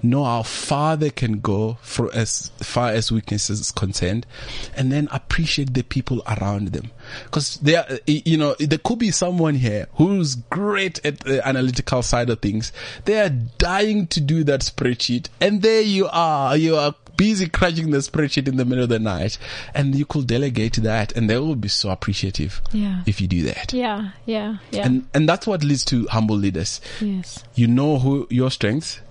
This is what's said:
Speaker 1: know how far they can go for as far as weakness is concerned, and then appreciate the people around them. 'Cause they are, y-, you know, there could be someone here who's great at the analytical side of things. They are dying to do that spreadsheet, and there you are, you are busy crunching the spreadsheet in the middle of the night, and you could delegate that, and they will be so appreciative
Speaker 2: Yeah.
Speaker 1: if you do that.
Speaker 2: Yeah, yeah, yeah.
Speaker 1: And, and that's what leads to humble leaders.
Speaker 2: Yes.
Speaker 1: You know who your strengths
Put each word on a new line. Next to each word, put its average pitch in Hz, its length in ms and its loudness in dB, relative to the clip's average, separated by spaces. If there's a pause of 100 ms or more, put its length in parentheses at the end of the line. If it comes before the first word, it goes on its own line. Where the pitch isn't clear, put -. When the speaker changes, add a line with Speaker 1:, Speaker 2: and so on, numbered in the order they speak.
Speaker 1:
know 131 240 4
how 120 180 0
far 151 540 0
they 151 120 2
can 110 300 -2
go 110 420 0
for - 320 -4
as - 380 -4 (100)
far 123 280 0
as 113 220 0
weakness 104 380 -2
is 107 220 -4
concerned, 95 540 -2 (500)
and 131 160 0
then 147 200 0
appreciate 139 640 -2
the 127 100 2
people 123 440 -2
around 101 420 -2
them. 87 220 -8 (400)
'Cause - 300 -4
they 151 140 6
are, 170 100 4 (220)
y-, 151 180 2
you 160 120 4
know, 147 220 2
there 151 200 2
could 240 200 -2
be 220 120 2
someone 170 440 2
here 110 400 0
who's 170 400 2
great 190 680 -2
at 147 160 -2
the 135 260 0
analytical 127 540 0
side 120 280 2
of 113 120 0
things. 110 300 -2 (340)
They 214 140 2
are 202 100 4
dying 180 760 0
to - 120 -2
do 151 260 2
that 139 160 2
spreadsheet, - 680 -2 (120)
and 202 220 2
there 220 200 4
you 196 260 2
are, 147 500 2
you 160 180 4
are 147 200 0 (200)
busy 190 320 2
crunching 160 440 2
the 139 80 2
spreadsheet 139 480 0
in 131 100 0
the 127 80 2
middle 123 180 2
of 120 60 0
the 113 100 2
night, 101 380 -2 (360)
and 139 220 2
you 143 80 2
could 143 240 -2
delegate 117 460 0 (100)
that, 107 320 0
and 113 140 2
they 113 80 2
will 151 180 0
be 104 140 -4
so - 220 -2
appreciative - 680 -2 (140)
Speaker 2:
Yeah. 196 320 0
Speaker 1:
if 101 160 0
you 92 60 0
do 87 160 2
that. - 280 -4
Speaker 2:
Yeah, 220 380 -2 (160)
yeah, 214 320 -4 (140)
yeah. 202 140 -4
Speaker 1:
And, - 280 2
and 151 160 4
that's 180 180 0
what 185 160 0
leads 143 220 2
to 117 220 0
humble 110 280 2
leaders. 98 460 -2 (180)
Speaker 2:
Yes. 196 420 -6 (140)
Speaker 1:
You 117 120 4
know 139 320 4
who 139 320 0
your 127 180 2
strengths 123 500 -2 (100)